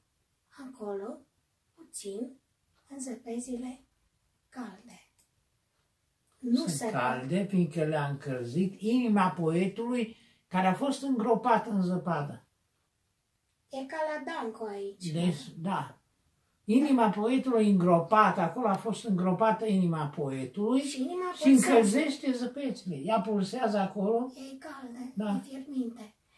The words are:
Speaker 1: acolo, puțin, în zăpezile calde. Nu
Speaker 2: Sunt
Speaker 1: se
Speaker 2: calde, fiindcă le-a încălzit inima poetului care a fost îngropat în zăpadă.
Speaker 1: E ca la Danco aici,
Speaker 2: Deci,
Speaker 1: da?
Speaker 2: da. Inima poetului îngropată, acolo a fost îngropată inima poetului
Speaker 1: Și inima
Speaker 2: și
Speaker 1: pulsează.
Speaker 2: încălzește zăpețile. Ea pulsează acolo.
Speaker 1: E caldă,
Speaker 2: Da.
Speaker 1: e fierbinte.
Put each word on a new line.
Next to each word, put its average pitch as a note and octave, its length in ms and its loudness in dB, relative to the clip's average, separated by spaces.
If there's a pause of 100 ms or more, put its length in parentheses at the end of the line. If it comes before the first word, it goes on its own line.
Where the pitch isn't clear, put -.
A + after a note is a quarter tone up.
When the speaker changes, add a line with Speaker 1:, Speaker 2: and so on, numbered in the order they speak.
(680)
Speaker 1:
acolo, G3+ 540 -10 (540)
puțin, A3 640 -10 (520)
în C#4 120 -14
zăpezile B3 800 -8 (680)
calde. F#3+ 520 -16 (1400)
Nu A#3+ 180 0
Speaker 2:
Sunt D#4+ 140 2
Speaker 1:
se G#3+ 200 -2
Speaker 2:
calde, C3 540 0
fiindcă E3+ 400 0
le-a D3+ 240 -2
încălzit C3+ 720 -4
inima G#3+ 500 2
poetului G3 840 -2 (300)
care F#3 200 0
a F#3 80 4
fost C4+ 280 -2
îngropat A3+ 640 2
în G3+ 160 0
zăpadă. E3 640 -2 (1200)
Speaker 1:
E C4 180 -8
ca D#4+ 100 -10
la D#4 360 -4
Danco A#3 320 -6
aici, G3+ 460 -8
Speaker 2:
Deci, E3+ 460 0
Speaker 1:
da? E3 140 -6
Speaker 2:
da. D3+ 220 -4 (720)
Inima B3 460 4
poetului A3+ 600 2
îngropată, F3+ 720 6
acolo G#3+ 280 0
a G3 60 2
fost A3 300 -4
îngropată G#3+ 640 2
inima E3+ 400 2
poetului D3 760 -2
Speaker 1:
Și C4+ 200 -6
inima F4+ 340 -4
Speaker 2:
și - 80 -8
Speaker 1:
pulsează. C4+ 320 8
Speaker 2:
încălzește C4 580 4
zăpețile. A#3+ 640 -6
Ea G3 240 0
pulsează G#3 580 -2
acolo. G#3+ 540 -2 (200)
Speaker 1:
E C4+ 60 -16
caldă, B3+ 560 -14
Speaker 2:
Da. G3+ 200 -4
Speaker 1:
e - 140 -6
fierbinte. C4 640 -8 (240)